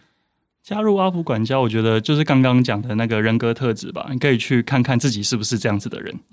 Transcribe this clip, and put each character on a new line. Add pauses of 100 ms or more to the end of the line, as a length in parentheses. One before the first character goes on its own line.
(640)
加
入
阿
福
管
家，
我
觉
得
就
是
刚
刚
讲
的
那
个
人
格
特
质
吧，
你
可
以
去
看
看
自
己
是
不
是
这
样
子
的
人。 (140)